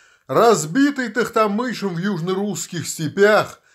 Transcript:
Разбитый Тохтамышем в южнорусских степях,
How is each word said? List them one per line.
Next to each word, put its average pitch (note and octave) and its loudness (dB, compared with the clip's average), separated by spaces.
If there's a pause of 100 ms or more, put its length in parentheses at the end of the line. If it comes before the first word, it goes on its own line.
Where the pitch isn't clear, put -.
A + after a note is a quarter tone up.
(280)
Разбитый A3+ 2
Тохтамышем G#3+ -2
в E3 -6
южнорусских F#3 -4
степях, F#3+ 0 (140)